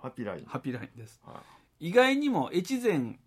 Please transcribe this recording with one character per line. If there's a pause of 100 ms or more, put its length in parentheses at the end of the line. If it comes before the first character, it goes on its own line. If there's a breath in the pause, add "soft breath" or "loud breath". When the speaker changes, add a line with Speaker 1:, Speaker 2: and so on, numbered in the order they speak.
Speaker 1:
ハ
ピ
ラ
イ
ン。
Speaker 2:
ハ
ピ
ラ
イ
ン
で
す。
Speaker 1:
は (460 loud breath)
い。
Speaker 2:
意
外
に
も
越
前